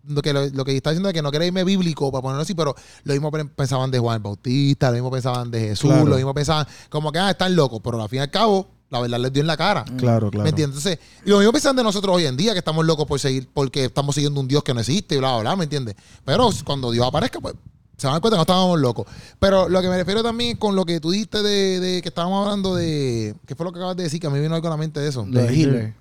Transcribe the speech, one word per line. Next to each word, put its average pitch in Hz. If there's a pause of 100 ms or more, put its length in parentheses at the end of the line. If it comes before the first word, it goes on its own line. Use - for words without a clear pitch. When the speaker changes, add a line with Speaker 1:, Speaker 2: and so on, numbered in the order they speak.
Speaker 1:
lo 143
que, 147
lo, 139
lo 135
que 135
está 143
diciendo 185
de 185
que 160
no 143
quiere 156
irme 180
bíblico, 170
para 131
ponerlo 135
así, 185
pero 151 (300)
lo 143
mismo 143
pe-, 156
pensaban 135
de 127
Juan 117
el 107
Bautista, 131
lo 120
mismo 123
pensaban 123
de 113
Jesús, 110
Speaker 2:
Claro. 151
Speaker 1:
lo 143
mismo 135
pensaban 147 (240)
como 151
que, 160
ah, 196
están 185
locos, 117
pero 117
al 107
fin 127
y 139
al 139
cabo, 196 (220)
la 120
verdad 120
les 131
dio 139
en 151
la 160
cara. 165
Speaker 3:
Mm. 127
Speaker 2:
Claro, 113
claro. 104
Speaker 1:
¿Me 156
entiendes? 147
Entonces, 180 (200)
y 196
lo 202
mismo 208
pensaban 277
de 254
nosotros 196
hoy 175
en 131
día, 220
que 180
estamos 160
locos 151
por 143
seguir, 131
porque 135
estamos 139
siguiendo 143
un 131
Dios 143
que 135
no 117
existe 147
y 139
bla, 131
bla, 117
bla, 131
¿me 180
entiendes? 135 (280)
Pero 214 (140)
cuando 135
Dios 120
aparezca, 185
pues, - (420)
se -
dan 165
cuenta 226
que 170
no 160
estábamos 180
locos. 120 (320)
Pero 190
lo 185
que 180
me 180
refiero 190
también 233
con 202
lo 185
que 170
tú 165
dijiste 214
de, 196
de 180
que 175
estábamos 185
hablando 196
de, 131 (120)
¿qué 143
fue 165
lo 180
que 175
acabas 180
de 185
decir? 165
Que 165
a 143
mí 139
vino 156
algo 165
a 165
la 156
mente 151
de 147
eso. 127
Speaker 3:
Lo 123
de 120
Speaker 2:
De 123
Speaker 3:
Hitler. 139
Speaker 2:
Hitler. 110